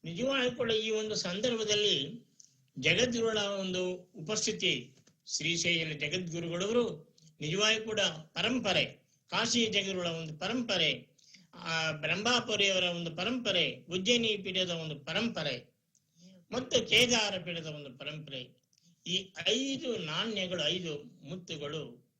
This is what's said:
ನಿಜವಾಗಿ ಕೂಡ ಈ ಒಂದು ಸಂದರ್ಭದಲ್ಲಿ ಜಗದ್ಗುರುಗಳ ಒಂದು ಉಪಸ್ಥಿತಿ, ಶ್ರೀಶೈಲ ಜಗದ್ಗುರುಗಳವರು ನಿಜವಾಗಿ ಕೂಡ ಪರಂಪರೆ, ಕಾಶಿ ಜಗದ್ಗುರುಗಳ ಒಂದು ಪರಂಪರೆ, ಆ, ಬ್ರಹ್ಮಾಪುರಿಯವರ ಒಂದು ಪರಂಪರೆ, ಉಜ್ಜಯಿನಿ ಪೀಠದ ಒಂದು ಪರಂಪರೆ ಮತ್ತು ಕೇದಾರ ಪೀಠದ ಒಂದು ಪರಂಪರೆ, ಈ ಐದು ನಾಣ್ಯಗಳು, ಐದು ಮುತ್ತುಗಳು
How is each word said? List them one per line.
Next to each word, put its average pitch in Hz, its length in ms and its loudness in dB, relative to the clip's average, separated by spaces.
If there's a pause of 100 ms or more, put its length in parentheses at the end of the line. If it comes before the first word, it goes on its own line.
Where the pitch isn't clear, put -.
ನಿಜವಾಗಿ 247 520 0
ಕೂಡ 240 160 0
ಈ 220 180 2
ಒಂದು 214 260 0
ಸಂದರ್ಭದಲ್ಲಿ 208 1080 0 (540)
ಜಗದ್ಗುರುಗಳ 220 580 4
ಒಂದು 190 560 0
ಉಪಸ್ಥಿತಿ, 180 1000 -2 (300)
ಶ್ರೀಶೈಲ 165 680 0
ಜಗದ್ಗುರುಗಳವರು 170 1200 -2 (260)
ನಿಜವಾಗಿ 214 440 2
ಕೂಡ 220 140 -2 (340)
ಪರಂಪರೆ, 185 680 0 (280)
ಕಾಶಿ 233 360 2
ಜಗದ್ಗುರುಗಳ 190 420 0
ಒಂದು 160 300 -4
ಪರಂಪರೆ, 185 720 0 (440)
ಆ, 165 380 -2
ಬ್ರಹ್ಮಾಪುರಿಯವರ 196 920 2
ಒಂದು 170 320 -2
ಪರಂಪರೆ, 185 760 0
ಉಜ್ಜಯಿನಿ 214 480 2
ಪೀಠದ 185 320 -2
ಒಂದು 160 300 -6
ಪರಂಪರೆ 160 760 -4 (760)
ಮತ್ತು 247 360 0
ಕೇದಾರ 214 520 4
ಪೀಠದ 165 260 -6
ಒಂದು 147 320 -10
ಪರಂಪರೆ, 139 520 -10 (580)
ಈ 190 260 -4 (140)
ಐದು 254 500 0
ನಾಣ್ಯಗಳು, 180 680 -4
ಐದು 151 680 -4
ಮುತ್ತುಗಳು 151 760 -10 (140)